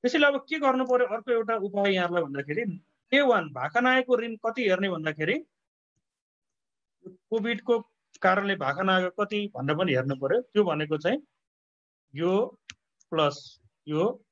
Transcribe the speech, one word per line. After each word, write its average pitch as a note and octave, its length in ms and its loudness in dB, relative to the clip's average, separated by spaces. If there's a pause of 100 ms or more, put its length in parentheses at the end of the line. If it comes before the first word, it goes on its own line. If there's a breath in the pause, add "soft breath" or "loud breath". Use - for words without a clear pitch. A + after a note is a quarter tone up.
त्यसैले D4 260 4
अब C#4 100 2
के D4+ 220 -6
गर्नु C4 260 2
पर्यो, B3 220 2
अर्को A3+ 240 -6
एउटा A3+ 240 0
उपाय G3+ 380 0
यहाँहरूलाई F3 300 0
भन्दाखेरि, D3 640 -6 (280)
ए C#4 80 6
वान G#3 280 2
भाका C#3 300 -2
नआएको B3+ 380 2
ऋण A3+ 180 -6
कति A3+ 260 -4
हेर्ने F#3+ 280 0
भन्दाखेरि, D#3 560 -4 (1600)
कोभिडको A3+ 800 -2 (320)
कारणले G3 340 2
भाका C#3+ 280 -2
नआएको F#3 400 2
कति G#3 320 -4
भनेर C#3 200 -2
पनि D3+ 160 0
हेर्नु C3 240 0
पर्यो। C#3+ 260 0
त्यो G#3 220 0
भनेको D3+ 340 0
चाहिँ G3+ 300 -2 (880)
यो F#3 440 0 (520)
प्लस D3 480 -2 (280)
यो E3+ 440 -2